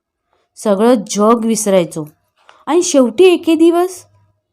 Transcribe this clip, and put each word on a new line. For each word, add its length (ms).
सगळं 380
जग 360
विसरायचो 600
आणि 180
शेवटी 400
एके 320
दिवस 500